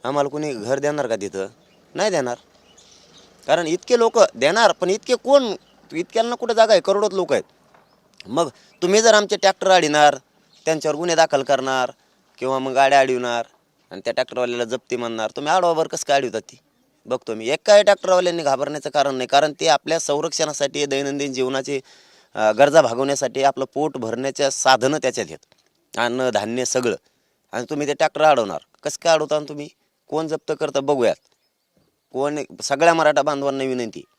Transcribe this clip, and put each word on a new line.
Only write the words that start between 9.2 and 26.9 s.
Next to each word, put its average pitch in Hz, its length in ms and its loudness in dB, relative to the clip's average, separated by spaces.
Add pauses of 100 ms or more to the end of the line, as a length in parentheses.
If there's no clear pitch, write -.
ट्रॅक्टर 190 340 0
अडविणार, 147 460 4 (480)
त्यांच्यावर 156 300 -2
गुन्हे 165 200 -4
दाखल 147 280 2
करणार 131 480 -2 (460)
किंवा 131 220 -4
मग 131 120 -6
गाड्या 135 280 4
अडविणार 123 460 0 (460)
आणि 95 140 -16
त्या 117 80 -4
ट्रॅक्टरवाल्याला 120 500 -4
जप्ती 123 320 -6
म्हणणार, 113 400 -6
तुम्ही 147 160 -4
अडवा 175 220 2
बरं 156 140 -2
कसं - 200 -10
काय 143 100 2
अडवितात 117 240 -4
ती? - 180 -20 (460)
बघतो 117 300 -8
मी. 110 140 -6
एकाही 202 340 4
ट्रॅक्टरवाल्यांनी 180 600 2
घाबरण्याचं 143 460 -2
कारण 139 260 0
नाही, 127 120 -4
कारण 147 320 2
ते 160 80 0
आपल्या 156 320 2
संरक्षणासाठी 147 840 -4
दैनंदिन 139 480 -4
जीवनाचे, 131 480 -4 (540)
अ, 107 160 2
गरजा 143 300 6
भागवण्यासाठी 135 640 -2
आपलं 135 300 0
पोट 143 240 -4
भरण्याच्या 131 540 -4
साधनं 131 460 2
त्याच्यात 123 320 -4
आहेत, - 260 -20 (420)
अन्न 123 320 0
धान्य 113 360 -4
सगळं. 123 300 -2 (560)